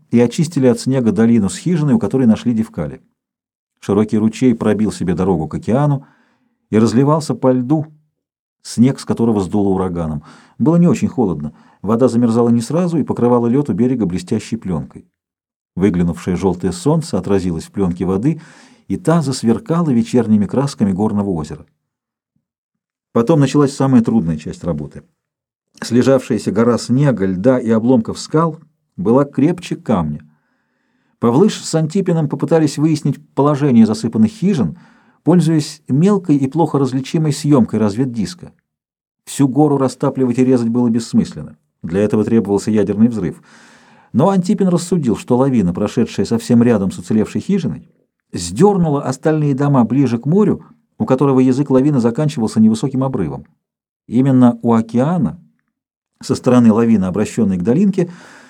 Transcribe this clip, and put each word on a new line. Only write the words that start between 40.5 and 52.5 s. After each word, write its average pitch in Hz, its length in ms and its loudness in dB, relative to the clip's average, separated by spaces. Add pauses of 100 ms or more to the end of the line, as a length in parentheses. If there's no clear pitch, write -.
было 123 180 0
бессмысленно. 113 680 -2 (280)
Для 87 160 -2
этого 104 240 0
требовался 104 480 0
ядерный 104 340 2
взрыв. 104 340 -4 (720)
Но 151 160 4
Антипин 196 380 0
рассудил, 165 480 -2
что - 200 -2
лавина, 120 380 2
прошедшая 104 500 -2
совсем 117 380 0
рядом 104 280 2
с - 60 -12
уцелевшей 107 460 -2
хижиной, 160 480 -6 (420)
сдернула 143 720 0
остальные 147 500 -2
дома 139 300 2
ближе 120 320 0
к 117 80 -6
морю, 175 400 0 (320)
у 113 80 -2
которого 131 360 2
язык 131 280 2
лавины 135 320 2
заканчивался 117 580 -2